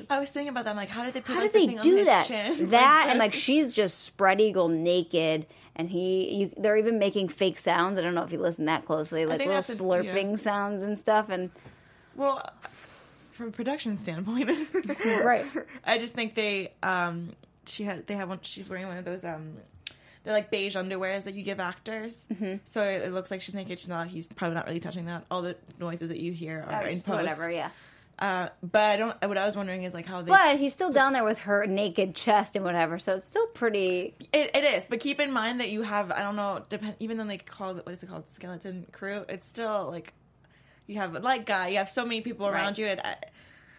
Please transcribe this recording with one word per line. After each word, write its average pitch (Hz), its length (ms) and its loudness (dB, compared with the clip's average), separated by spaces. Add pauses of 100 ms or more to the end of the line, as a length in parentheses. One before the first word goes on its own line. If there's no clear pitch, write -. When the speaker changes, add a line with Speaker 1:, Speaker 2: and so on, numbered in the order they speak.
Speaker 1:
I 277 100 2
was 277 100 -2
thinking 285 200 -4
about 247 140 -4
that. 220 80 -4
I'm 208 60 -6
like, 202 120 -6
How 226 140 -6
did 247 100 -6
they 262 60 -4
put, 254 160 -4
Speaker 2:
how - 60 0
Speaker 1:
like, 440 100 2
Speaker 2:
did 427 100 8
Speaker 1:
the 330 60 10
Speaker 2:
they - 60 -
Speaker 1:
thing 220 60 -6
on - 40 -4
Speaker 2:
do 349 140 10
Speaker 1:
his 403 100 8
Speaker 2:
that? 196 200 8
Speaker 1:
chin 226 420 -2
<laughs> - 0 -
Speaker 2:
That 262 340 10
Speaker 1:
like 262 80 4
Speaker 2:
and, 247 80 4
like, 214 140 4
Speaker 1:
this? 294 80 -2
Speaker 2:
she's 277 320 4
just 202 320 2
spread 196 340 4
eagle 190 300 4
naked, 165 760 2 (300)
and 175 140 -4
he, 185 460 0
you, 196 200 0
they're 214 220 4
even 220 220 4
making 196 300 2
fake 185 300 0
sounds. 180 400 2
I - 20 0
don't 175 140 0
know 170 80 0
if 175 80 -8
you 165 80 -4
listen 170 260 0
that 151 200 0
closely, 156 380 -2
Speaker 1:
I - 20 2
Speaker 2:
like, 156 140 0
Speaker 1:
think 185 100 0
Speaker 2:
little 190 120 2
Speaker 1:
that's 214 200 -6
a, - 20 -2
Speaker 2:
slurping 185 480 2
Speaker 1:
yeah. 214 60 0
Speaker 2:
sounds 202 460 -2
and 208 140 -4
stuff. 214 300 2
And 185 240 -4 (640)
Speaker 1:
Well, 277 340 -2 (840)
from 233 160 -10
a - 20 -8
production 233 460 -4
standpoint, 196 520 -2 (360)
<laughs> - 200 -4 (200)
Speaker 2:
Right. 247 200 4 (380)
Speaker 1:
I 233 140 2
just 233 160 -4
think 220 220 -4
they, 202 360 -2 (100)
um, 175 520 -2 (320)
she - 180 -8
had, 196 240 -6
they 208 80 -6
have 196 140 -6
one, 190 140 -8
she's - 260 -12
wearing 185 180 -8
one 180 100 -8
of 180 60 -10
those, 180 220 -8
um, 156 320 -10 (680)
they're, 214 80 -2
like, 208 180 2
beige 196 240 -2
underwears 190 480 -4
that 196 120 -10
you 202 80 -10
give 196 180 -4
actors. 220 720 -8
Speaker 2:
Mm-hmm. 190 220 -4 (100)
Speaker 1:
So - 180 -4
it, 190 200 0
it 180 100 -4
looks 185 180 -6
like 190 100 -6
she's 190 140 -10
naked. 185 240 -8
She's - 80 -12
not. 170 200 -6
He's 170 200 -10
probably 170 280 -4
not 165 100 -4
really 165 160 -6
touching 170 240 -8
that. 170 260 -8
All 185 100 -2
the 175 140 -6 (240)
noises 170 300 -8
that 165 100 -6
you 170 140 -6
hear 160 360 -10
are - 140 -4
Speaker 2:
Oh, - 40 -4
Speaker 1:
in 165 80 -4
Speaker 2:
just 180 120 -8
Speaker 1:
post. 185 140 -2
Speaker 2:
whatever, 165 280 -4
yeah. 165 200 -6 (480)
Speaker 1:
Uh, 185 300 -2 (160)
but 196 180 4
I 214 140 6
don't, 220 320 -2
what 202 100 -2
I 190 80 0
was 208 120 -2
wondering 185 260 -4
is, 180 100 -8
like, 170 120 -10
how 180 160 -8
they 170 100 -6
Speaker 2:
But 330 260 8
he's 277 160 2
still 370 180 0
down 269 220 4
there 240 120 2
with 214 140 2
her 202 280 2
naked 190 480 0
chest 208 400 2
and 196 80 0
whatever, 170 340 2
so 190 180 -2
it's 190 140 -8
still 453 180 2
pretty 196 680 0 (160)
Speaker 1:
It, 285 240 2
it 285 80 6
is, 233 260 2
but 233 120 -2
keep 285 180 -2
in 285 140 0
mind 240 260 0
that 233 100 -2
you 214 120 -4
have, 208 300 -2
I - 100 -2
don't 202 160 -4
know, 196 320 -4
depend, 214 300 -8
even 220 180 -6
though 220 80 -6
they 202 140 -8
call 190 380 -10
it, - 80 -14
what 175 80 -10
is 180 100 -14
it 175 40 -16
called, 170 240 -12
skeleton 180 600 -12
crew, 202 340 -8
it's - 180 -10
still, 214 460 -4
like, 165 220 -12 (720)
you 202 80 -10
have 190 180 -4
a - 60 -6
light 240 260 0
guy, 190 220 0
you 196 100 0
have 277 120 0
so 240 160 -2
many 226 160 -4
people 208 260 -6
around 190 200 0
Speaker 2:
Right. 202 100 -4
Speaker 1:
you, 220 100 -2
and 196 140 -4
I, - 160 -6 (600)